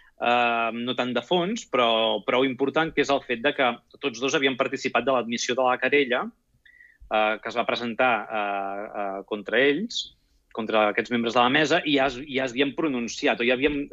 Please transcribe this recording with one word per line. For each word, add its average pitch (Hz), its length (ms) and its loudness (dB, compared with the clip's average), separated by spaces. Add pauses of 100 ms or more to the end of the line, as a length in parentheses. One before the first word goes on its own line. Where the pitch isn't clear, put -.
(180)
eh, 117 560 2
no 123 240 -4
tant 123 160 -2
de 120 80 0
fons, 180 480 -2
però 113 560 2
prou 127 180 2
important, 139 480 0
que 143 140 2
és 139 80 2
el 135 80 0
fet 120 240 -4
de 147 80 2
que 127 160 2 (320)
tots 120 180 -6
dos 135 140 0
havien 135 240 0
participat 127 480 -2
de 135 80 2
l'admissió 117 400 -2
de 127 160 2
la 127 80 0
querella, 131 480 0
eh, - 1160 -4
que - 80 -10
es 113 80 -6
va 117 80 0
presentar, 117 500 0 (120)
eh, 101 640 -4
eh, 98 400 -6
contra 107 320 0
ells, 147 400 0 (540)
contra 110 320 2
aquests 107 240 -2
membres 117 240 0
de 123 40 6
la 123 120 4
mesa, 156 320 4
i 143 140 2
ja 135 120 4
es, 120 60 -10 (100)
ja 131 180 -4
es 127 80 -4
havien 135 220 0
pronunciat 123 640 -2
o 120 40 0
ja 123 100 4
havien 143 380 0